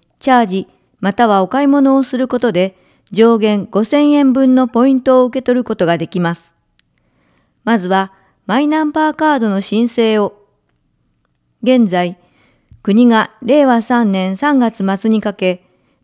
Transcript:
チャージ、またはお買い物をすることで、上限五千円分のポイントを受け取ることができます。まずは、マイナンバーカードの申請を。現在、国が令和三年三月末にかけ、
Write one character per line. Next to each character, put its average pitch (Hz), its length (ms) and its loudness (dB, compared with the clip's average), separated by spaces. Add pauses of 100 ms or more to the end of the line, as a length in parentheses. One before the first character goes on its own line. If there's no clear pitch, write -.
(200)
チ 269 120 -4
ャ 240 120 4
ー 208 40 -2
ジ、 190 200 -6 (320)
ま 196 140 -2
た 240 140 2
は 196 160 2
お 185 40 -2
買 277 180 -2
い - 20 2
物 269 300 2
を 269 60 0
す 254 140 -6
る 247 100 -4
こ 247 120 -4
と 233 120 0
で、 185 260 -4 (340)
上 226 260 4
限 208 320 -2
五 208 140 -2
千 294 280 2
円 285 220 2
分 262 220 2
の 254 120 2
ポ 247 200 0
イ 269 60 2
ン 254 80 0
ト 254 200 2
を 254 40 2
受 247 140 -6
け 254 40 -6
取 247 140 0
る 247 60 -2
こ 220 120 -6
と 185 100 0
が 165 120 0
で 165 100 -8
き 185 120 -8
ま 170 160 -4
す。 - 200 -20 (1080)
ま 226 140 0
ず 180 100 -6
は、 190 260 -2 (320)
マ 240 160 0
イ 294 60 0
ナ 311 160 0
ン 302 80 -2
バ 311 220 -2
ー - 20 -14
カ 311 200 0
ー 262 40 -2
ド 226 100 -2
の 196 120 -2
申 220 260 -2
請 220 320 0
を。 - 280 -6 (1160)
現 240 260 2
在、 180 280 -2 (680)
国 226 240 2
が 226 340 0
令 285 240 2
和 233 160 2
三 233 300 -2
年 190 240 -4
三 285 240 0
月 226 240 -2 (140)
末 220 120 -4
に 220 120 0
か 208 120 -6
け、 185 300 -4 (400)